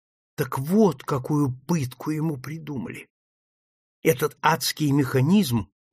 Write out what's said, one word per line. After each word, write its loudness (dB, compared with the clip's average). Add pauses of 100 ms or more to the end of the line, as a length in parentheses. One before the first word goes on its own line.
(360)
Так -4
вот, 2
какую 0
пытку -4
ему -2
придумали. -10 (960)
Этот 2
адский 0
механизм 2 (220)